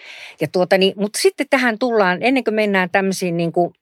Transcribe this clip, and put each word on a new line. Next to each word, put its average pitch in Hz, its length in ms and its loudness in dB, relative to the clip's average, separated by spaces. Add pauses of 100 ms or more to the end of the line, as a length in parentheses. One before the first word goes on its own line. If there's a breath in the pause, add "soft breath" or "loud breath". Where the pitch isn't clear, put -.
(400 loud breath)
Ja 156 120 -4
tuota, 185 260 2
niin, 190 180 2
mutta 208 260 -6
sitten 370 280 0
tähän 247 280 0
tullaan, 208 440 2
ennen 247 220 2
kuin 214 100 -2
mennään 208 360 0
tämmöisiin, 190 460 -2
niin 170 160 -2
kuin, 170 180 0 (120)